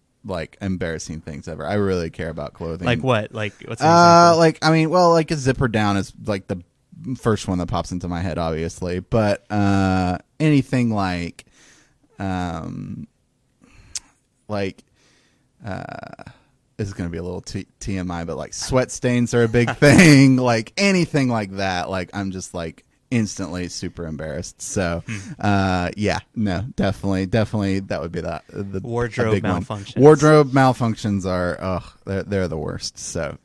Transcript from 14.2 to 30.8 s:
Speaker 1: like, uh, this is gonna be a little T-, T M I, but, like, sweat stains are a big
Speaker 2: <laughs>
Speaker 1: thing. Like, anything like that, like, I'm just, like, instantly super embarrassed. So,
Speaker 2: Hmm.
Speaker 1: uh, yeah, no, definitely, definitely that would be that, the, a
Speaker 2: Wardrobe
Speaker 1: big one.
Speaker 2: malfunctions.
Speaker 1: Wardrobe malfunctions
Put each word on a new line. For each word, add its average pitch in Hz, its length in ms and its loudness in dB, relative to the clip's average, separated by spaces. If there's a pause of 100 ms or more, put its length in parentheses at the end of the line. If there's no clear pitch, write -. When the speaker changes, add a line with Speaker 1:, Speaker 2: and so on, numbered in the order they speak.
Speaker 1:
like, 101 340 -6 (840)
uh, - 580 -12 (540)
this 107 100 -4
is 98 60 -10
gonna 90 160 -6
be 85 80 -8
a 85 60 -8
little 90 180 -8
T-, - 260 -10 (120)
T 98 180 -6
M 90 140 -4
I, 85 140 -6
but, 82 120 -6
like, 73 160 -10
sweat - 380 0
stains 123 420 0
are 120 100 4
a 117 60 4
big 120 220 2
Speaker 2:
<laughs> 123 60 -6
Speaker 1:
thing. 143 600 8
Like, 120 400 0
anything 175 520 2
like 107 280 -4
that, 92 320 -2
like, 92 240 -6
I'm 98 180 -6
just, 92 220 -10
like, 85 300 -10 (280)
instantly 90 580 -4
super 87 380 -10
embarrassed. 78 540 -10
So, 85 460 -4
Speaker 2:
Hmm. 110 320 -10
Speaker 1:
uh, 95 560 0
yeah, 95 240 -2 (160)
no, 98 260 -2 (140)
definitely, 98 520 -2
definitely 101 540 -2
that 98 200 -6
would 85 100 -8
be 87 100 -8
that, 82 280 -8
the, 98 300 -8
a - 20 -10
Speaker 2:
Wardrobe 117 520 -2
Speaker 1:
big 98 100 -2
one. 104 200 -2
Speaker 2:
malfunctions. 104 340 -10
Speaker 1:
Wardrobe 151 540 8
malfunctions 113 720 2